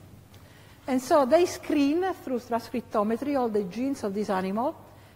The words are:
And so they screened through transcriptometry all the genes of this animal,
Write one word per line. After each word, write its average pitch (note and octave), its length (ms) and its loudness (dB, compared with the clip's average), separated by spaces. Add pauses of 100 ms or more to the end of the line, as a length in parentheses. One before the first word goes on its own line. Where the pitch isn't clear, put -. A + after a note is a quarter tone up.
(880)
And C4 120 0
so C#4+ 260 4
they E4 200 4
screened D4+ 580 0 (200)
through B3+ 160 -2
transcriptometry A#3 960 -2
all B3 100 0
the G#3 160 0
genes B3 380 -4
of G3+ 120 -4
this G#3 160 -2
animal, G3+ 440 -2 (420)